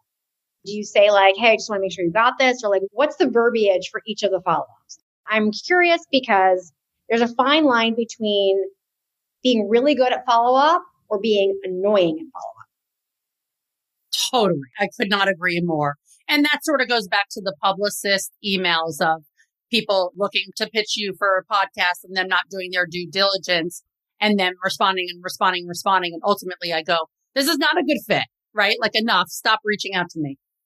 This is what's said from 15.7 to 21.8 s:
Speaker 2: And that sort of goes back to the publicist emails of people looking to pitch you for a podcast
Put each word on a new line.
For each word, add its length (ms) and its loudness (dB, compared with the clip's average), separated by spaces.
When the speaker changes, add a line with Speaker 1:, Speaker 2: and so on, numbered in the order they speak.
Speaker 2:
And 180 2
that 180 -2
sort 180 0
of 60 -2
goes 200 -2
back 240 -2
to 100 -12
the 200 -6
publicist 680 -2
emails 580 -2
of 220 0
people 460 0
looking 400 -4
to 120 -4
pitch 280 -4
you 220 -6
for 200 0
a 160 -6
podcast 500 -2